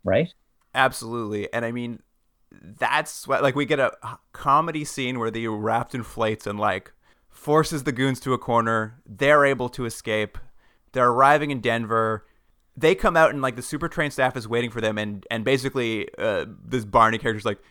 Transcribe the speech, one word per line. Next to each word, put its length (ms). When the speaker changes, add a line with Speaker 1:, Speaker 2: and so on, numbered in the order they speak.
Speaker 1:
right? 280
Speaker 2:
Absolutely. 760
And 120
I 80
mean, 280
that's 760
what, 160
like, 140
we 100
get 140
a 100
h-, 60
comedy 520
scene 340
where 140
the 160
raft 440
inflates 540
and, 100
like, 360
forces 540
the 80
goons 300
to 120
a 60
corner. 680
They're 400
able 260
to 140
escape. 540
They're 180
arriving 400
in 100
Denver. 680
They 180
come 220
out 140
and, 120
like, 140
the 60
Super 260
Train 240
staff 240
is 100
waiting 240
for 100
them. 180
And, 340
and 120
basically, 720
uh, 300
this 200
Barney 340
character's 260
like, 140